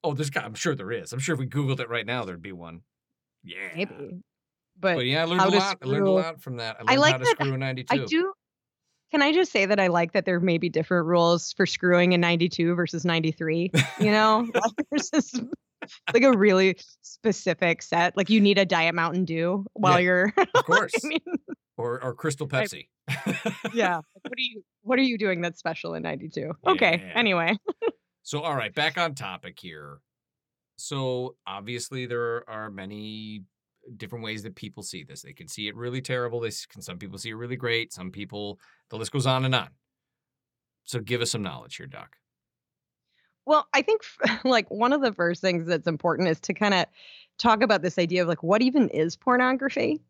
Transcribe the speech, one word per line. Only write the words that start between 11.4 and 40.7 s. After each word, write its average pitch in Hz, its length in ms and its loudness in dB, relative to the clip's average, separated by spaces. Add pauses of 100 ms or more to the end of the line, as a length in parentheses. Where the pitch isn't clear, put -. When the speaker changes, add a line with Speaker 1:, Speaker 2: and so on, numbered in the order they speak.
Speaker 2:
for 190 140 0
screwing 180 460 4
in 175 80 4
ninety-two 175 540 2
versus 170 300 -2
ninety-three, 165 680 0 (300)
you 214 100 4
know? 220 400 4
Speaker 1:
<laughs> - 40 -14
Speaker 2:
Like, 233 360 0
there's 294 200 -2
this, 302 240 0 (760)
like, 233 120 6
a 254 120 8
really 190 400 6 (260)
specific 175 800 -2
set. 170 340 0
Like, 190 120 0
you 220 120 6
need 202 180 6
a 196 80 4
Diet 170 280 2
Mountain 175 320 0
Dew 170 380 -2 (100)
while 185 260 6
Speaker 1:
Yeah, 180 40 2
Speaker 2:
you're 180 320 4
<laughs> - 180 2
Speaker 1:
of 494 100 6
course. 440 380 2
Speaker 2:
I - 40 -8
mean 311 140 -2 (560)
Speaker 1:
Or, 120 260 -4
or 127 120 -4
Crystal 147 380 -4
Speaker 2:
I 131 120 2
Speaker 1:
Pepsi. 85 240 -12 (200)
<laughs> - 640 -6
Speaker 2:
Yeah. 190 240 2
Like, 156 80 -8 (200)
what 254 140 -12
are 262 40 -6
you, 226 220 -10 (180)
what 254 160 0
are 269 40 4
you 247 160 2
doing 185 220 0
that's 170 200 -6
special 165 340 -6
in 160 80 -8
ninety-two? 160 500 -8 (140)
Okay, 240 400 2
Speaker 1:
Yeah. 175 120 -14
Speaker 2:
anyway. 190 440 2
<laughs> - 40 -10 (600)
Speaker 1:
So, 147 140 -6
all 151 160 -2
right, 107 180 -4
back 151 220 0
on 165 180 -2
topic 92 460 -12
here. 73 400 -16 (760)
So, 127 580 -4 (100)
obviously, 117 600 -8
there 120 420 -4
are 107 220 -10
many 107 720 -12 (560)
different 110 260 -12
ways 107 200 -8
that 107 100 -14
people 104 280 -16
see 85 220 -14
this. 69 160 -20
They 71 140 -20
can 82 120 -20
see 104 220 -8
it 104 80 -10
really 123 240 -8
terrible. 123 400 -4
They 113 80 -4
s-, - 160 -10
can, - 160 -20
some 90 160 -14
people 95 220 -6
see 113 100 -10
it 110 60 -8
really 120 220 -8
great. 117 360 -2
Some 92 180 -12
people, 101 480 -10 (300)
the 107 80 -12
list 110 160 -8
goes 135 140 0
on 131 180 2
and 131 100 0
on. 113 140 -2 (1160)